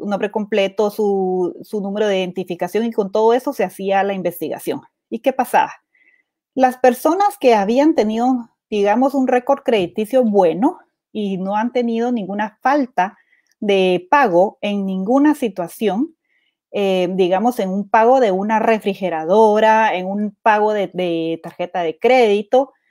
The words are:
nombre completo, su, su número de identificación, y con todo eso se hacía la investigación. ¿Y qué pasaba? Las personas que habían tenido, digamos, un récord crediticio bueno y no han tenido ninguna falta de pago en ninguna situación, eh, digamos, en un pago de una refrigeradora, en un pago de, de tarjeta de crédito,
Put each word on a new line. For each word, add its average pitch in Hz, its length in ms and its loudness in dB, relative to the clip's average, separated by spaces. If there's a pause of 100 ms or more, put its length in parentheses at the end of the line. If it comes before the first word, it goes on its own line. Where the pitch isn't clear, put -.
nombre 202 240 -4
completo, 208 600 -2
su, 185 720 -2
su 214 180 -8
número 202 260 -4
de 196 120 0
identificación, 185 680 -6
y 233 60 -4
con 196 200 -4
todo 220 220 2
eso 254 180 -2
se 233 120 -4
hacía 196 400 -2
la 202 100 -4
investigación. 165 680 -8 (280)
¿Y 226 100 -10
qué 262 140 -2
pasaba? - 400 -2 (800)
Las 254 240 2
personas 339 640 2
que 240 160 4
habían 240 400 2
tenido, 233 560 -2 (180)
digamos, 220 460 0
un 262 120 0
récord 247 360 0
crediticio 214 600 0
bueno 202 540 2 (340)
y 202 260 -6
no 190 180 -4
han 233 180 -2
tenido 233 380 -2
ninguna 208 500 -6
falta 254 560 -2 (420)
de 185 520 2
pago 208 500 2
en 202 240 -4
ninguna 226 480 2
situación, 208 840 -4 (560)
eh, 190 400 0
digamos, 190 480 0
en 190 120 -2
un 196 180 -4
pago 233 300 4
de 226 120 2
una 208 280 -2
refrigeradora, 214 1400 2
en 185 100 -4
un 208 380 -6
pago 214 300 2
de, 190 200 -4
de 165 480 -4
tarjeta 175 400 -8
de 160 160 -4
crédito, 240 760 2 (200)